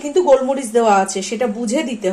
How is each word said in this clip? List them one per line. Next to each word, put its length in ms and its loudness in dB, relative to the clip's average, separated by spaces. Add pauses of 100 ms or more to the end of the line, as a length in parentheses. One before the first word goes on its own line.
কিন্তু 220 0
গোলমরিচ 500 2
দেওয়া 160 4 (100)
আছে, 160 -6 (100)
সেটা 180 -2 (100)
বুঝে 320 -2
দিতে 240 -4